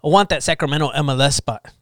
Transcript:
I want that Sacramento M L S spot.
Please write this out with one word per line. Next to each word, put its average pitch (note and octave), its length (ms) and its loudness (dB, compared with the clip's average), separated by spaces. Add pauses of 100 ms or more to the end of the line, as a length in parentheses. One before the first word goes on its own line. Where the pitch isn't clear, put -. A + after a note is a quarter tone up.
I D3 40 -2
want F#3+ 220 4
that D#3 140 -2
Sacramento D3+ 460 -2
M C#3+ 200 -2
L C3 120 0
S C#3 140 2
spot. - 300 -6 (160)